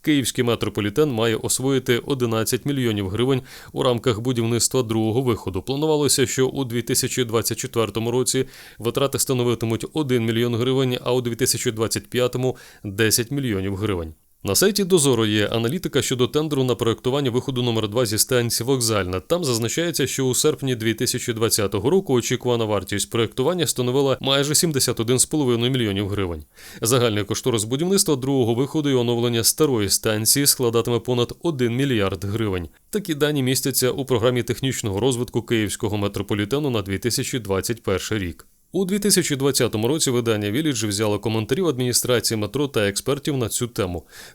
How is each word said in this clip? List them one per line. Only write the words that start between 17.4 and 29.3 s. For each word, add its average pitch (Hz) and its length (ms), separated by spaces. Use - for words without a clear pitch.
номер 113 240
два 117 180
зі 104 120
станції 120 500
Вокзальна. 110 520
Там 170 240
зазначається, 131 640
що 131 180
у 127 100
серпні 139 400
дві 110 180
тисячі 120 400
двадцятого 107 560
року 190 240
очікувана 120 520
вартість 101 440
проєктування 131 580
становила 127 540
майже 139 340
сімдесят 135 440
один 120 200
з - 60
половиною 123 460
мільйонів 104 360
гривень. 92 360
Загальний 113 420
кошторис 110 400
будівництва 160 520
другого 127 380
виходу 143 360
і 135 40
оновлення 120 500